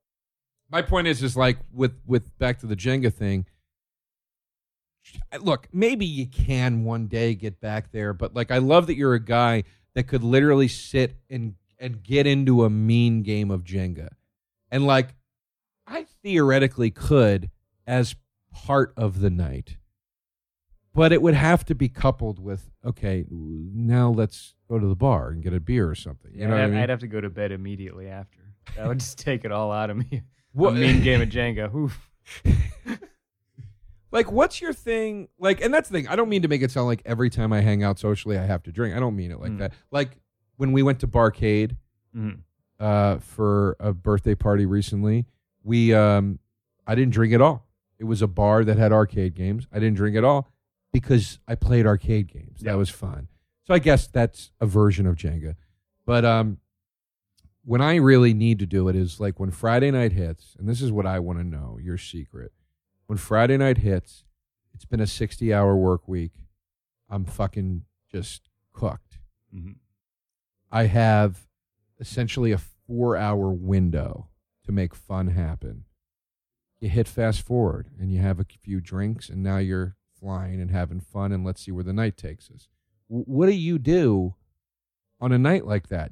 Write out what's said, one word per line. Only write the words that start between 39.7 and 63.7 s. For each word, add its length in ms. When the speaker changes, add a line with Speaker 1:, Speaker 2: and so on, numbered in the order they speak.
Speaker 1:
Like, 200
when 160
we 120
went 180
to 60
Barcade, 680
Speaker 2:
Mm-hmm. 240
Speaker 1:
uh, 380
for 600
a 160
birthday 400
party 320
recently, 600
we, 300
um, 460
I 80
didn't 160
drink 220
at 80
all. 260
It 60
was 160
a 60
bar 360
that 140
had 160
arcade 420
games. 340
I 100
didn't 180
drink 180
at 80
all 260
because 520
I 100
played 300
arcade 460
games. 300
Speaker 2:
Yeah. 100
Speaker 1:
That 60
was 120
fun. 380
So 80
I 60
guess 280
that's 440
a 40
version 420
of 100
Jenga. 380
But, 180
um, 360
when 160
I 160
really 360
need 260
to 60
do 220
it 80
is, 240
like, 220
when 100
Friday 400
night 220
hits, 440
and 120
this 120
is 120
what 120
I 140
wanna 240
know, 380
your 160
secret. 560
When 120
Friday 380
night 220